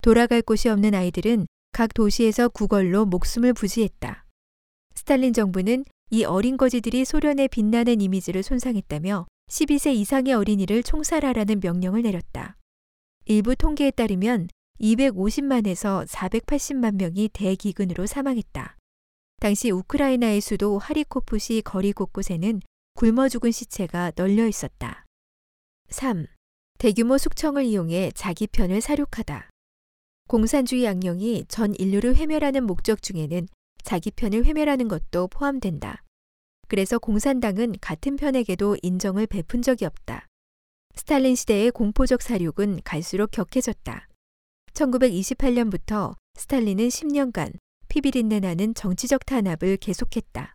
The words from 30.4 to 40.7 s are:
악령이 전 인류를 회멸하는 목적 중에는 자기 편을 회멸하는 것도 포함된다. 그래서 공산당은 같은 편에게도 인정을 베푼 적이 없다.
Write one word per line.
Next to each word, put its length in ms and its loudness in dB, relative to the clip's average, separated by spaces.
악령이 640 -2
전 300 -2
인류를 380 4
회멸하는 480 2
목적 380 0
중에는 460 -6
자기 280 -4
편을 340 0
회멸하는 420 2
것도 420 -2
포함된다. 760 -6
그래서 300 0
공산당은 840 -2
같은 360 -6
편에게도 680 0
인정을 440 -2
베푼 360 -4
적이 240 2
없다. 400 -10